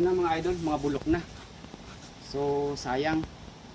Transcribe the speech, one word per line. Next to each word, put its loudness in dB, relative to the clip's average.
na, 6
mga 4
idol, 2
mga 2
bulok 0
na. 4
So, 2
sayang. 2